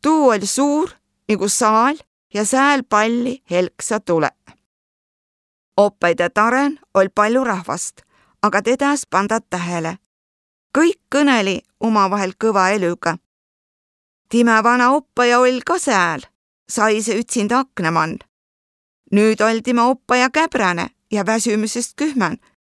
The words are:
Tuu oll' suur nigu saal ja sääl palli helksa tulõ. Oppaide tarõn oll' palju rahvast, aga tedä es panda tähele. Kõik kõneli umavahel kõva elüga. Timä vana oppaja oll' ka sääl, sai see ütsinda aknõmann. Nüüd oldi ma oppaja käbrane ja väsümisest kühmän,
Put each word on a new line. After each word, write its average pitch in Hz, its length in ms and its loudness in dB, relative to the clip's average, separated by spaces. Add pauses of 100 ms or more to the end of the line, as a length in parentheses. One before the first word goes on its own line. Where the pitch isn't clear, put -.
Tuu 302 280 4
oll' 208 160 0
suur 285 440 -2 (380)
nigu 208 200 -2
saal 233 480 0 (380)
ja 208 100 -2
sääl 269 440 2
palli 240 640 0
helksa 180 500 -4
tulõ. 165 300 0 (1500)
Oppaide 175 540 0
tarõn 262 480 0 (160)
oll' 190 200 2
palju 226 300 2
rahvast, 185 580 -6 (400)
aga 208 200 0
tedä 277 300 0
es 285 140 -6
panda 202 340 -2
tähele. 175 580 -8 (800)
Kõik 330 240 2 (100)
kõneli 247 500 0 (200)
umavahel 202 540 0 (100)
kõva 202 320 2
elüga. 170 400 -2 (1120)
Timä 226 340 2
vana 247 280 2
oppaja 247 500 2
oll' 254 260 2
ka 339 120 -2
sääl, 175 420 0 (480)
sai 214 340 0
see 214 180 -2
ütsinda 240 440 -2
aknõmann. 165 540 -4 (960)
Nüüd 214 260 2
oldi 226 340 0
ma 233 140 2
oppaja 254 420 0
käbrane 220 580 -2 (240)
ja 202 140 -2
väsümisest 220 720 -2
kühmän, 247 380 -2 (220)